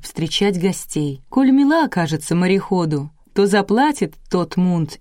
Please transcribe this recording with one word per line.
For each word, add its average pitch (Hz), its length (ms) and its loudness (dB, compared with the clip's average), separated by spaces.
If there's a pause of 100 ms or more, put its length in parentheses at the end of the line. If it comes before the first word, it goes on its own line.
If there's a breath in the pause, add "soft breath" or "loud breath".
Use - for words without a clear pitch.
встречать 180 580 -2
гостей. 151 680 -4
Коль 262 240 2
мила 285 320 4
окажется 151 500 -2
мореходу, 175 760 0 (240)
то 202 120 4
заплатит 208 680 0 (120)
тот 170 280 -2
мунт 175 440 0